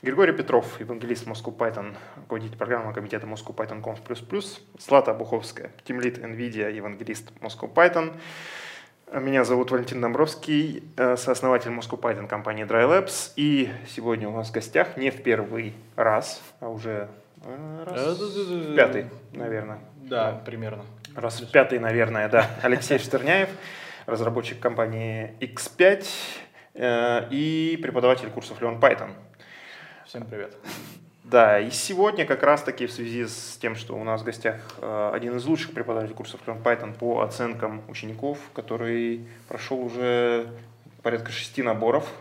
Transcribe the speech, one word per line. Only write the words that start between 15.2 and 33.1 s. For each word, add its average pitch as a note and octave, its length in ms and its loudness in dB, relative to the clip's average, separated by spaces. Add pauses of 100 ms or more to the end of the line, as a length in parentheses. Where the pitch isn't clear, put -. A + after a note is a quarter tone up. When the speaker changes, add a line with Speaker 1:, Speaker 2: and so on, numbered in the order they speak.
Speaker 1:
первый A2 500 0 (220)
раз, A2 440 2 (200)
а A#2 100 -10
уже, A2 400 -6 (340)
э, D#3 440 -12
раз F3+ 100 -6
Speaker 2:
Э, D3 220 -2
да, G#3 80 -4
да, F#3+ 280 -4 (120)
да, D3+ 40 -4
Speaker 1:
в D3 40 0
пятый, A2 300 4 (280)
Speaker 2:
да. - 60 -12
Speaker 1:
наверное. G#2+ 400 -6 (240)
Speaker 2:
Да, A#2+ 300 -2
Speaker 1:
Да. G#2+ 120 -8
Speaker 2:
примерно. A2 380 -8 (320)
Speaker 1:
Раз A#2 220 -4
в - 20 -10
Speaker 2:
Плюс. A#2+ 100 -12
Speaker 1:
пятый, C3 300 6
наверное, A2+ 500 2
да. A2 260 6
Speaker 2:
<laughs> - 60 -10
Speaker 1:
Алексей B2+ 380 2
Штерняев, E3 500 2 (560)
разработчик A2+ 540 -2
компании A2+ 800 -2
Икс - 300 -8
пять, G3 380 6 (680)
э, A#2+ 560 2
и D#3+ 500 0
преподаватель B2 480 2
курсов A2+ 320 -10
Learn A#2 180 -2
Python. A2+ 300 6 (960)
Speaker 2:
Всем A#2+ 220 -12
привет. G#2 280 -10 (680)
Speaker 1:
Да, G#2+ 340 8
и A2+ 100 -2
сегодня G3 560 2
как C3+ 160 2
раз-таки C#3+ 460 2
в A#2+ 40 -6
связи A#2 360 -4